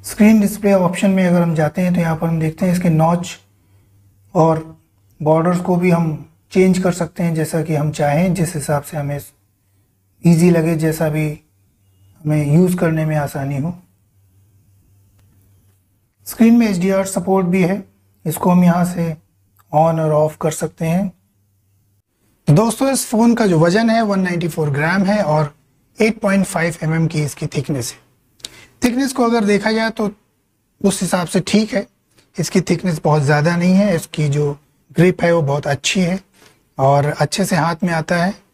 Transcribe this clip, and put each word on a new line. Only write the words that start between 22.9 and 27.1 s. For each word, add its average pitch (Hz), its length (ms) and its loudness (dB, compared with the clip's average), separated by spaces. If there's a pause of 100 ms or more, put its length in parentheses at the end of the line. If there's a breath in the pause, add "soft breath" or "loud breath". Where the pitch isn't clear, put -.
इस - 140 -4
phone 233 280 2
का 226 120 2
जो 175 120 2
वजन 196 320 2
है, 226 120 2
one 196 180 0
ninety 175 280 -2
four 156 220 -4
gram 160 320 0
है 202 200 0
और 151 320 0 (460)
एट 220 200 0
पॉइंट 196 240 2
फ़ाइव 165 380 -4
एमएम 160 240 0
की 151 160 -2